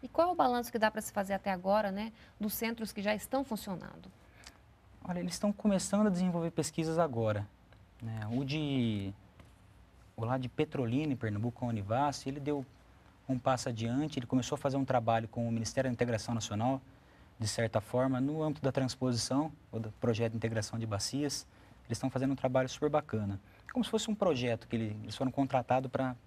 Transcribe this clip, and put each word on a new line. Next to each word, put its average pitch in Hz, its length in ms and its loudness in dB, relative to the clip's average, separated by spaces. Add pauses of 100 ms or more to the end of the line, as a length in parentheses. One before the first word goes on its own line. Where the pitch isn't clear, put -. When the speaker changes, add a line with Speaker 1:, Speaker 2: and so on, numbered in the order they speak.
Speaker 1:
E 254 60 -12
qual 330 200 4
é 359 40 2
o - 20 2
balanço 247 360 2
que - 80 -2
dá 214 120 6
pra 214 100 -6
se 214 100 -8
fazer 196 220 -2
até 196 180 -2
agora, 196 400 2
né, 214 220 -4 (260)
dos 208 140 -2
centros 226 400 -4
que 214 80 -8
já 202 140 2
estão 262 280 -2
funcionando? 185 680 -8 (960)
Speaker 2:
Olha, 180 160 -2
eles 175 120 -4
estão 208 200 0
começando 208 560 4
a - 20 6
desenvolver 175 400 2
pesquisas 160 480 0
agora, 113 500 2 (520)
né? 110 200 -6 (120)
O 131 120 0
de, 127 680 0 (1040)
o 110 80 -4
lá 127 140 0
de 127 100 -4
Petrolina, 143 640 0
em 127 40 0
Pernambuco, 110 420 -2
com 127 80 -4
a - 40 -2
Univasf, 117 580 0
ele 139 100 -6
deu 143 260 -2 (640)
um 131 80 2
passo 127 320 0
adiante, 123 500 -2
ele 120 80 -6
começou 131 280 2
a 135 40 -4
fazer 135 180 0
um 135 80 2
trabalho 113 420 2
com 117 220 -4
o - 20 0
Ministério 117 400 0
da - 20 0
Integração 120 420 0
Nacional, 117 460 0 (560)
de 107 120 -2
certa 113 320 0
forma, 127 400 2
no 151 240 0
âmbito 151 180 -2
da 135 80 2
transposição, 127 840 0 (200)
ou 113 80 -4
do 110 100 -6 (100)
projeto 117 320 2
de 117 40 -4
integração 113 420 -2
de 117 80 -4
bacias. 131 640 -4 (380)
Eles 123 120 -2
estão 135 100 -2
fazendo 135 240 0
um 131 40 0
trabalho 131 320 2
super - 200 -2
bacana, 110 520 -2 (320)
como 240 120 0
se - 60 -6
fosse 220 180 0
um 214 60 0
projeto 127 540 2
que 117 80 -2
ele, 107 260 -2
eles 104 140 -10
foram 131 160 -2
contratados 131 580 2
pra 131 240 -2 (120)